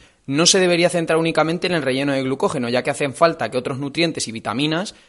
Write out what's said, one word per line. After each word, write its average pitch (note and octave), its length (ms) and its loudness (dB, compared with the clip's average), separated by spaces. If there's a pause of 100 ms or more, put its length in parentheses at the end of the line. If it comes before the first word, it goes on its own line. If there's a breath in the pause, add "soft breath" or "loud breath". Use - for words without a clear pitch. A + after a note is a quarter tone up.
(260 soft breath)
no C#3+ 200 2
se G3 140 4
debería F3 300 4
centrar E3 280 0
únicamente E3 500 0
en F3+ 60 0
el D#3+ 80 0
relleno C3+ 320 0
de C3+ 100 0
glucógeno, C3+ 440 -2
ya B2 160 0
que D3 60 0
hacen C#3 240 -2
falta E3 360 2
que B2 80 -4
otros C3 220 -4
nutrientes D3 480 -2
y A2+ 40 -8
vitaminas C#3+ 640 -4 (140 soft breath)